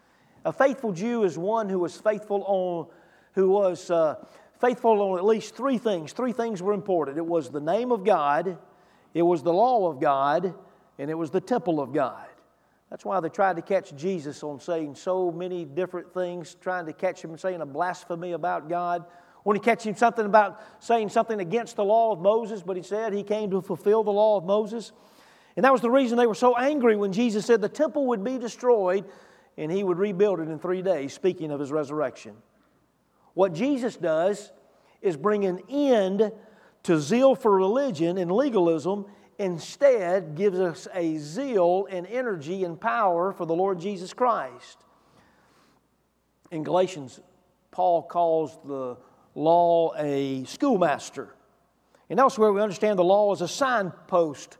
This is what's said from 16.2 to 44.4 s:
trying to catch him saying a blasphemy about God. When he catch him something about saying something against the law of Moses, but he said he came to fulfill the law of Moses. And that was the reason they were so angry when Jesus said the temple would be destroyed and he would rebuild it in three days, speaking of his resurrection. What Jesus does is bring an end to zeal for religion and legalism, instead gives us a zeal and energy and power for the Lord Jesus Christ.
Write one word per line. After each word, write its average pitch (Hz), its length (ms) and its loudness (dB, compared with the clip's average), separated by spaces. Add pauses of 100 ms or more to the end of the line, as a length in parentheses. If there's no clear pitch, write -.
trying 180 240 -4
to 156 80 -10
catch 180 320 -4
him 165 140 -12
saying 185 200 -4
a 156 60 -8
blasphemy 175 680 -6
about 165 360 -4
God. 175 340 -2 (380)
When 208 140 2
he 196 40 -2
catch 226 240 2
him 214 120 -4
something 233 320 2
about 202 320 4 (180)
saying 226 320 0
something 220 300 0
against 196 360 -4
the 214 80 0
law 220 280 4
of 185 80 -4
Moses, 214 420 2
but 180 140 -6
he 180 80 -8
said 214 280 -4
he 202 120 -4
came 208 260 -4
to 190 120 -2
fulfill 208 420 2
the 208 80 0
law 208 260 4
of 170 80 -6
Moses. 208 460 -2 (640)
And 180 80 2
that 269 80 8
was 254 100 4
the 233 80 2
reason 240 300 4
they 240 80 6
were 208 80 -2
so 247 200 4
angry 247 400 2
when 202 160 -2
Jesus 208 360 0
said 226 140 4
the 202 60 0
temple 285 400 0
would 233 160 0
be 262 140 -4
destroyed 214 680 0 (520)
and 151 140 -4
he 196 120 0
would 180 140 0
rebuild 196 420 2
it 160 80 -6
in 156 120 -8
three 180 240 -4
days, 147 300 -2
speaking 180 360 -2
of 143 100 -4
his 139 120 -6
resurrection. 135 720 -6 (880)
What 185 200 2
Jesus 240 440 -2
does 170 540 -2 (500)
is 175 160 0
bring 202 280 0
an 185 220 -2
end 220 640 2 (520)
to 170 160 2
zeal 240 340 4
for 220 220 2
religion 190 640 0
and 175 120 -2
legalism, 196 760 0 (320)
instead 185 960 0
gives 185 240 2
us 175 340 -2
a 170 240 -2
zeal 185 720 0
and 180 160 -8
energy 190 580 -6
and 165 160 -6
power 196 540 0
for 180 120 -8
the 165 100 -2
Lord 190 240 -2
Jesus 180 340 -8
Christ. 165 720 -4 (1700)